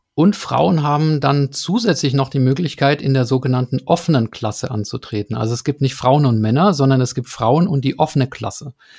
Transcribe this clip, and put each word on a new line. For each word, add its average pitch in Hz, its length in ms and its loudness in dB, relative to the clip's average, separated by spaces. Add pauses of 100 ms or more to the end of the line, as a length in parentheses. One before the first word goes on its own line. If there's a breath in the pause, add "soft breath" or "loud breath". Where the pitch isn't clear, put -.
(140)
und 185 220 4
Frauen 160 460 0
haben 147 380 0
dann 139 320 0
zusätzlich 175 640 -2
noch 135 160 0
die 139 80 -2
Möglichkeit, 139 640 0
in 135 100 0
der 131 140 2
sogenannten 127 580 0
offenen 147 460 0
Klasse - 400 -6
anzutreten. 107 640 -6
Also 113 160 -2
es 120 120 -6
gibt 143 180 -4
nicht 131 140 0
Frauen 143 280 2
und 117 160 2
Männer, 135 320 2
sondern 135 300 2
es 123 120 -4
gibt - 140 -8
Frauen 131 400 2
und 139 160 -2
die 135 140 -4
offene 151 300 0
Klasse. - 440 -12 (260 loud breath)